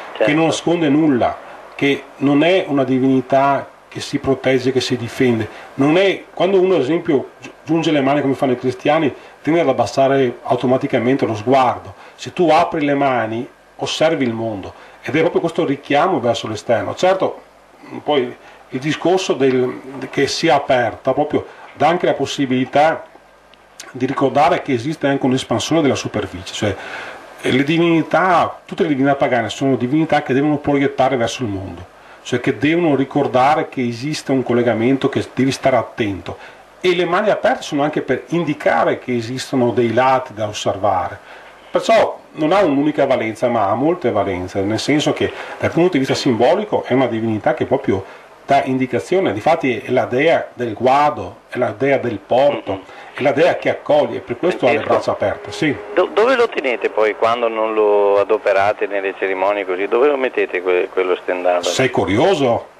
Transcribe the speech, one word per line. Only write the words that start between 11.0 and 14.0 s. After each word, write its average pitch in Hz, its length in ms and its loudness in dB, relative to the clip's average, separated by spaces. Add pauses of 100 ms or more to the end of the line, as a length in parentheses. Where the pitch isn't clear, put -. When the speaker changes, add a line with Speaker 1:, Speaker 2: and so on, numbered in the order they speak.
Speaker 2:
lo 113 100 2
sguardo. 120 580 2 (220)
Se - 180 -14
tu 175 160 2
apri 165 340 2
le 143 100 0
mani, 123 540 0 (300)
osservi 156 480 0